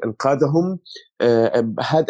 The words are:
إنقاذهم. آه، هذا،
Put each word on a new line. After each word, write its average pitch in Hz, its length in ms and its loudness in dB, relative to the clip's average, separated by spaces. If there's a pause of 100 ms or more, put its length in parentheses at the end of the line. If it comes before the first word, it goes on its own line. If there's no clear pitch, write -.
إنقاذهم. 147 760 0 (420)
آه، 117 580 2
هذا، 151 300 0